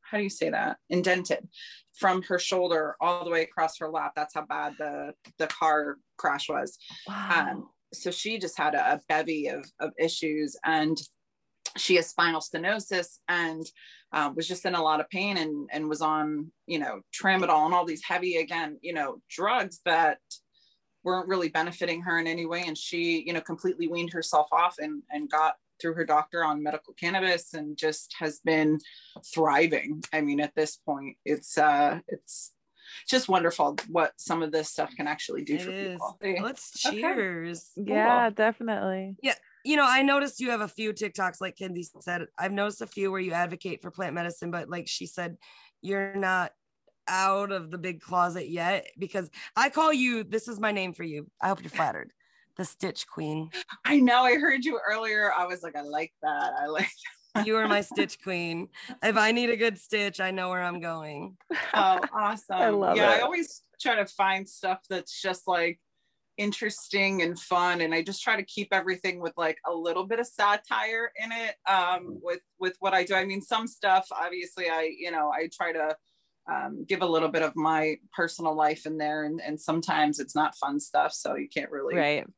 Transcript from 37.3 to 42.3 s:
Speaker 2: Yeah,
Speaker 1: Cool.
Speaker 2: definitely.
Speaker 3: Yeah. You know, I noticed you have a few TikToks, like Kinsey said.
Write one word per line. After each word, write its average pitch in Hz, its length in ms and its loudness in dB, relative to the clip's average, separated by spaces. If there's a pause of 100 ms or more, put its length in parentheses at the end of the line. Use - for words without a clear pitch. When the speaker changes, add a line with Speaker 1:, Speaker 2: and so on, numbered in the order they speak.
Speaker 2:
Yeah, 220 540 4
Speaker 1:
Cool. - 0 -
Speaker 2:
definitely. 202 920 -2
Speaker 3:
Yeah. 262 120 0 (300)
You 302 120 2
know, 277 100 6
I 262 160 6
noticed 277 380 2
you 254 100 -2
have 226 120 0
a 208 60 -4
few 220 240 -4
TikToks, 196 480 -4
like 190 160 -6
Kinsey 175 300 -8 (140)
said. 175 260 -4 (120)